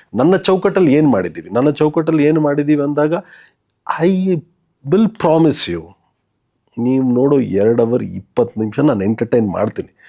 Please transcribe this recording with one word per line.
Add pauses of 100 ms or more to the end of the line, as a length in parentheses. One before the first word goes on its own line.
(140)
ನನ್ನ
ಚೌಕಟ್ಟಲ್ಲಿ
ಏನ್
ಮಾಡಿದೀವಿ,
ನನ್ನ
ಚೌಕಟ್ಟಲ್ಲಿ
ಏನ್
ಮಾಡಿದೀವಿ
ಅಂದಾಗ (880)
I (760)
will
promise
you, (960)
ನೀವ್
ನೋಡೋ
ಎರಡ್
ಅವರ್
ಇಪ್ಪತ್ತು
ನಿಮಿಷ
ನಾನು
ಎಂಟರ್ಟೈನ್
ಮಾಡ್ತೀನಿ. (120)